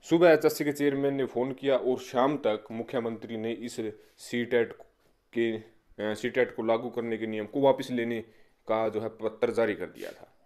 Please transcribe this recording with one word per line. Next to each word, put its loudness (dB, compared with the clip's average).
सुबह 6
एचएससी 4
के 0
चेयरमैन 2
ने 0
फ़ोन -2
किया 0
और 0
शाम 2
तक -2
मुख्यमंत्री -6
ने -4
इस -10
सीटेट 0
के, 0
अ, -10
सीटेट -2
को -6
लागू 0
करने -4
के -4
नियम -4
को -4
वापस 2
लेने -2
का 0
जो -2
है -6
पत्र -2
जारी 2
कर -6
दिया -12
था। -20